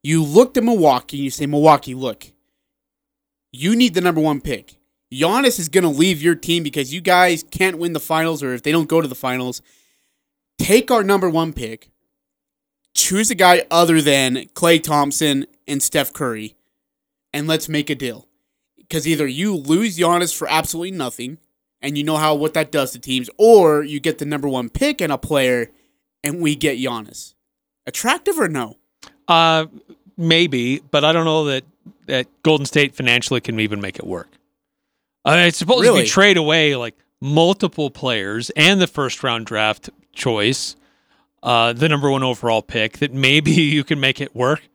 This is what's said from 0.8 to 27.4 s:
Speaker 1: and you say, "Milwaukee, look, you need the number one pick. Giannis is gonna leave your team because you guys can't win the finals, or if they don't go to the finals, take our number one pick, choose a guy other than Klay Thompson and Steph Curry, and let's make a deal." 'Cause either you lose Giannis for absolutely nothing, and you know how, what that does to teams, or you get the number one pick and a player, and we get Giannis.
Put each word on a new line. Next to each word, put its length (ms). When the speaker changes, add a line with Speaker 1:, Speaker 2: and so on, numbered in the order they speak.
Speaker 1:
and 60
you 80
say, 140
"Milwaukee, 500
look, 360
you 240
need 180
the 80
number 200
one 200
pick. 340
Giannis 480
is 100
gonna 200
leave 320
your 140
team 280
because 300
you 80
guys 500
can't 260
win 160
the 60
finals, 440
or 100
if 100
they 80
don't 180
go 100
to 80
the 80
finals, 460
take 340
our 120
number 260
one 240
pick, 360
choose 380
a 40
guy 360
other 300
than 520
Klay 280
Thompson 680
and 140
Steph 320
Curry, 420
and 140
let's 200
make 220
a 60
deal." 320
'Cause 200
either 180
you 300
lose 420
Giannis 380
for 120
absolutely 440
nothing, 480
and 160
you 60
know 140
how, 180
what 180
that 180
does 200
to 80
teams, 280
or 420
you 180
get 200
the 60
number 220
one 220
pick 320
and 100
a 60
player, 540
and 160
we 160
get 220
Giannis. 560